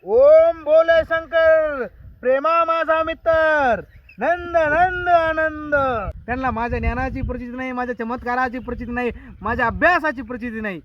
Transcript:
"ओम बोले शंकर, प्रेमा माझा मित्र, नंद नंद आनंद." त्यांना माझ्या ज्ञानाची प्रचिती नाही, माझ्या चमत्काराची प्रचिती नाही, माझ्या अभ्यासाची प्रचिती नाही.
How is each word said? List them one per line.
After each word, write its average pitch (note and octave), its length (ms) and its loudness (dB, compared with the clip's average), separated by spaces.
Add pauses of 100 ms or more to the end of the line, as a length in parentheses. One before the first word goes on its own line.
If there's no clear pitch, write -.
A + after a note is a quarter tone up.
"ओम D#4+ 600 6
बोले E4 460 6
शंकर, D#4+ 760 2 (360)
प्रेमा D4 440 2
माझा D#4+ 380 0
मित्र, D#4 800 0 (380)
नंद E4+ 380 -2
नंद F4 520 0
आनंद." D#4 640 0 (500)
त्यांना B3+ 260 -4
माझ्या A#3 280 -6
ज्ञानाची B3 420 -4
प्रचिती B3 360 -8
नाही, C4 140 -8
माझ्या B3 260 -6
चमत्काराची B3 600 -6
प्रचिती A#3 320 -10
नाही, A#3+ 200 -4 (300)
माझ्या A#3 260 -4
अभ्यासाची C#4 540 0
प्रचिती A3+ 400 -10
नाही. F#3+ 240 -8